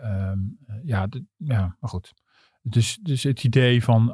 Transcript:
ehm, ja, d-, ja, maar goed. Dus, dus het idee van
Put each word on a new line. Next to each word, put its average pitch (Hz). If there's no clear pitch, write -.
ehm, 98
ja, 101
d-, 127
ja, 104
maar 120
goed. -
Dus, 120
dus 143
het 139
idee 123
van 113